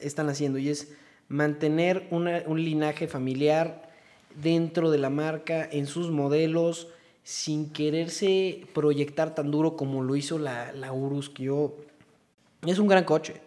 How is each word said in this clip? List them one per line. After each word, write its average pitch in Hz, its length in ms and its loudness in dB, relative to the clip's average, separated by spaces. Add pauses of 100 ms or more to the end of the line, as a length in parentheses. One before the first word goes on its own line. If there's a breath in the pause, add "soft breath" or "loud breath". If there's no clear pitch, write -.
están 147 280 -4
haciendo, 139 300 -2
y 139 120 -2
es - 220 -6 (360 loud breath)
mantener 151 800 0
una, 170 360 -2
un 160 180 0
linaje 151 440 -2
familiar 147 800 0 (520 loud breath)
dentro 165 500 2
de 147 80 4
la 135 120 2
marca, 156 600 -2
en 143 160 -2
sus 170 240 -4
modelos, 160 800 2 (360 loud breath)
sin 151 480 -4
quererse 170 1000 0
proyectar 151 600 2
tan 147 160 -2
duro 160 260 2
como 135 280 -2
lo 131 100 0
hizo 143 240 -2
la, 127 340 -6
la 131 200 -10
Urus, 139 380 -4
que 131 140 -10
yo... 139 300 0 (920)
Es 185 120 2
un 214 80 4
gran 190 180 8
coche, 156 420 0